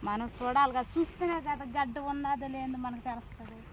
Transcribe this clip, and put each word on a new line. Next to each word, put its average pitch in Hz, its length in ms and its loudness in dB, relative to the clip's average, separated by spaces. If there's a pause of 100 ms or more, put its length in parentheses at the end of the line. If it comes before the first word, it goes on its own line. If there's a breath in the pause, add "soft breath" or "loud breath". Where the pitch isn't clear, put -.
మనం 214 180 0 (120)
చూడాలి 262 400 6
కదా, 247 180 0
చూస్తేనే 339 500 2
కదా 294 200 -2 (100)
గడ్డ 269 200 2 (160)
ఉన్నదో 277 440 0
లేదో 262 300 -4
మనకు 240 200 -4
తెలుస్తుంది. 226 540 -8 (140)